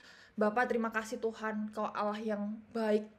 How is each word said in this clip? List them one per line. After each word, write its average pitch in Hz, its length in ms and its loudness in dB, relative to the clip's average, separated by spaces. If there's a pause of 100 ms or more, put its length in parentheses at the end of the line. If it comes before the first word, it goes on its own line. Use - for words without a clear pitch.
(320)
Bapa, 214 320 4
terima 240 240 2
kasih 220 320 -4
Tuhan, 214 520 -2
Engkau 214 200 -2
Allah 208 280 0
yang 214 360 -2 (160)
baik, 214 320 4 (140)